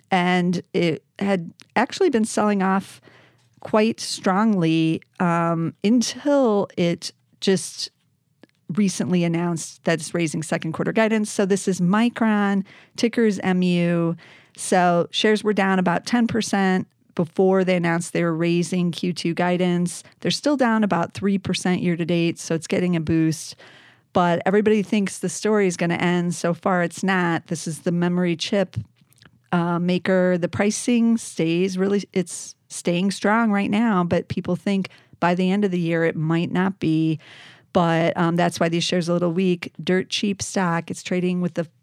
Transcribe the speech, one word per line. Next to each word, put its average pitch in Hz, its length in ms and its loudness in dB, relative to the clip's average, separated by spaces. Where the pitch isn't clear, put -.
and 180 520 2
it 170 320 0
had 196 320 -2
actually 311 320 0
been 226 160 0
selling 208 380 0
off 190 400 -2
quite 220 380 0
strongly, 175 1040 0
um, 170 640 0
until 240 960 2
it 170 340 -2
just - 500 -2
recently 180 500 0
announced 170 580 -4
that 165 160 0
it's - 160 -12
raising 165 300 -2
second 160 280 -4
quarter 165 200 -4
guidance. 214 360 0
So - 160 -2
this 190 220 0
is 185 140 -2
Micron, 208 840 2
ticker 233 280 0
is 202 180 0
M 185 200 2
U. 170 520 2
So 175 540 2
shares 214 320 2
were 214 100 0
down 190 280 2
about 175 260 0
ten 240 220 2
percent 190 580 0
before 190 480 2
they 185 100 2
announced 170 380 0
they 170 100 0
were 170 100 0
raising 170 600 0
Q 180 200 -4
two 170 220 -4
guidance. 180 720 0
They're 190 100 -2
still 285 260 0
down 226 280 2
about 170 280 0
three 196 240 -2
percent 185 460 -2
year 175 140 0
to 170 80 -4
date, 170 340 0
so - 160 -4
it's 165 140 -6
getting 180 260 0
a 160 60 0
boost. 160 560 0
But 175 340 2
everybody 208 380 4
thinks 202 340 -2
the 180 100 -6
story 208 380 0
is 175 100 0
gonna 170 180 0
end. 175 420 0
So 170 180 0
far, 180 300 0
it's - 180 -6
not. 180 460 0
This 165 180 -6
is 156 140 -6
the 180 120 -2
memory 175 440 0
chip, 190 400 -2
uh, 175 300 0
maker. 180 580 2
The 175 100 -2
pricing 226 680 2
stays 180 600 -2
really, 196 360 0
it's - 420 -6
staying 175 420 -2
strong 220 400 2
right 202 200 0
now, 208 340 2
but 175 240 -2
people 180 280 -4
think 196 340 -2
by 170 140 2
the 185 160 2
end 208 140 2
of 190 60 0
the 180 100 -2
year 165 240 0
it - 120 0
might 165 360 0
not 190 260 -2
be. 160 400 0
But, 170 440 2
um, 170 200 2
that's 175 220 0
why 170 100 2
these 170 160 0
shares 175 240 -2
are 175 40 0
a - 20 2
little 175 180 0
weak. 180 400 -2
Dirt 185 260 0
cheap 202 320 -4
stock. 170 500 -2
It's - 120 -10
trading 180 380 -2
with 175 140 -2
the 165 120 -4